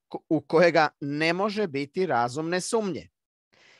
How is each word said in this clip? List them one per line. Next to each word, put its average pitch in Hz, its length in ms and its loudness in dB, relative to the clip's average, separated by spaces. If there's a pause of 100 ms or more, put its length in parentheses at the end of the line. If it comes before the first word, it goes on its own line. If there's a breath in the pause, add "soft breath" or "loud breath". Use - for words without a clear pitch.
ko-, - 100 -12 (100)
u 156 120 2
kojega 165 480 4 (120)
ne 147 320 -2
može 202 340 -2
biti 143 400 -4
razumne 151 540 -2
sumnje. 180 480 -4 (720 soft breath)